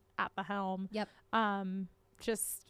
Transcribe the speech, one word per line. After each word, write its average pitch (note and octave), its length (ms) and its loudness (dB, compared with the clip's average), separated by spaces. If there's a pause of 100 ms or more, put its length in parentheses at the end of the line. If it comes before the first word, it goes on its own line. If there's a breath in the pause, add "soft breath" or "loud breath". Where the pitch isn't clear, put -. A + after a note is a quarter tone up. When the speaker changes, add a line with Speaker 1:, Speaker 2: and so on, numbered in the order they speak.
(200)
Speaker 1:
at - 160 0
the F#3+ 80 0
helm. F#3+ 480 -2
Speaker 2:
Yep. G#3 160 0 (240 loud breath)
Speaker 1:
Um, G3 560 2 (320)
just - 500 -2